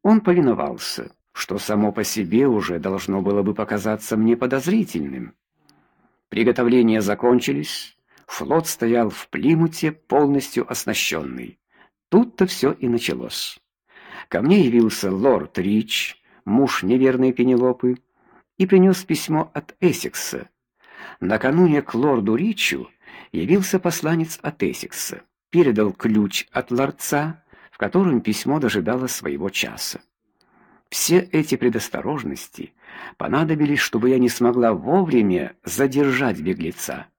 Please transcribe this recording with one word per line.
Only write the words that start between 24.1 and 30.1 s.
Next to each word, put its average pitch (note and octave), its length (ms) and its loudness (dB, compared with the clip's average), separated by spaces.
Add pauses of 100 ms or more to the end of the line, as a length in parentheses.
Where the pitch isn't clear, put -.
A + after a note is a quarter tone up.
от D3+ 220 -8
Эссекса, - 580 -8 (280)
передал A2 440 4
ключ G#2+ 580 0
от - 200 -4
ларца, D3 720 -2 (280)
в - 60 -20
котором C3 440 2
письмо C3 380 -2
дожидалось B2 520 -2
своего D2 380 -6
часа. - 520 -8 (880)